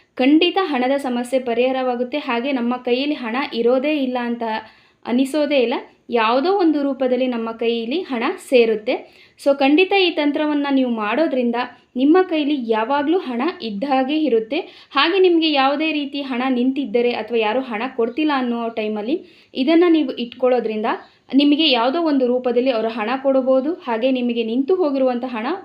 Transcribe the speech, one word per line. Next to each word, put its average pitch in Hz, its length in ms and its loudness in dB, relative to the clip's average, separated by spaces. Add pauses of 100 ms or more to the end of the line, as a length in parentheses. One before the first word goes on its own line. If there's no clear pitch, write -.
(140)
ಖಂಡಿತ 320 460 4
ಹಣದ 277 360 0
ಸಮಸ್ಯೆ 254 440 -2
ಪರಿಹಾರವಾಗುತ್ತೆ. 247 800 -2
ಹಾಗೆ 277 340 -4
ನಮ್ಮ 240 240 -2
ಕೈಯಲ್ಲಿ 262 380 -2
ಹಣ 240 220 -6 (180)
ಇರೋದೇ 262 480 2
ಇಲ್ಲ 254 180 -2
ಅಂತ 233 220 -4 (640)
ಅನಿಸೋದೇ 269 500 0
ಇಲ್ಲ, 240 180 2 (360)
ಯಾವುದೋ 240 420 2
ಒಂದು 320 300 2
ರೂಪದಲ್ಲಿ 254 440 0
ನಮ್ಮ 226 260 -4
ಕೈಯಲ್ಲಿ 233 480 -2
ಹಣ 247 240 -4 (240)
ಸೇರುತ್ತೆ. 233 800 0 (160)
So 277 140 2
ಖಂಡಿತ 302 340 4
ಈ 381 180 4
ತಂತ್ರವನ್ನ 294 600 -2
ನೀವು 262 200 2
ಮಾಡೋದ್ರಿಂದ 240 680 -2 (400)
ನಿಮ್ಮ 294 260 4
ಕೈಲಿ 302 480 -2
ಯಾವಾಗ್ಲೂ 277 480 0
ಹಣ 254 240 -6 (200)
ಇದ್ದ 208 220 -6
ಹಾಗೆ 277 380 0
ಇರುತ್ತೆ. 226 360 0 (320)
ಹಾಗೆ 330 280 2
ನಿಮ್ಗೆ 330 340 4
ಯಾವುದೇ 285 400 0
ರೀತಿ 285 300 -6
ಹಣ 254 260 -6
ನಿಂತಿದ್ದರೆ 240 640 0
ಅಥವಾ 226 260 -4
ಯಾರು 220 220 0
ಹಣ 233 220 -6 (140)
ಕೊಡ್ತಿಲ್ಲ 262 380 -2
ಅನ್ನೋ 233 340 -2
ಟೈಮಲ್ಲಿ 220 840 -6
ಇದನ್ನ 330 340 4
ನೀವು 302 240 2
ಇಟ್ಕೊಳ್ಳೋದ್ರಿಂದ 233 720 -2 (480)
ನಿಮಗೆ 294 360 4
ಯಾವುದೋ 254 320 2
ಒಂದು 285 240 2
ರೂಪದಲ್ಲಿ 247 440 0
ಅವರು 226 180 -2
ಹಣ 226 220 -4 (120)
ಕೊಡ್ಬೋದು, 262 500 2
ಹಾಗೆ 247 380 -2
ನಿಮಗೆ 240 340 0
ನಿಂತು 262 300 0
ಹೋಗಿರುವಂಥ 262 520 0
ಹಣ 233 200 -6 (180)